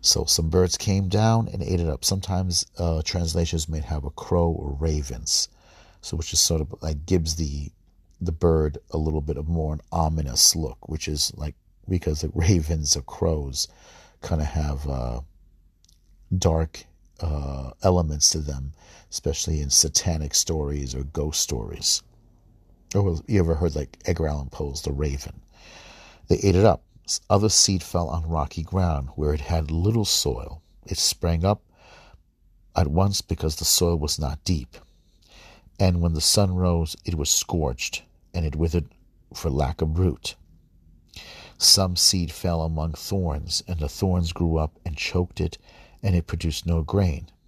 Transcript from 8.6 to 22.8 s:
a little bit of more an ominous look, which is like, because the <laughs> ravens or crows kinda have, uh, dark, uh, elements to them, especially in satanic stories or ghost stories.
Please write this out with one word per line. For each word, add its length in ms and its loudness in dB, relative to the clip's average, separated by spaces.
a 80 -4
little 240 0
bit 160 -4
of 100 -6
more 260 -2
an 80 -8
ominous 640 0
look, 340 -8
which 180 -6
is 280 -4
like, 180 -8
because 340 0
the 100 -4
<laughs> 20 -16
ravens 640 2
or 40 -6
crows 680 -2
kinda 220 0
have, 420 -4
uh, 340 -4
dark, 500 0
uh, 520 -4
elements 480 4
to 80 -2
them, 340 -6
especially 500 -2
in 80 -4
satanic 640 2
stories 640 -2
or 80 -4
ghost 380 -2
stories. 600 -2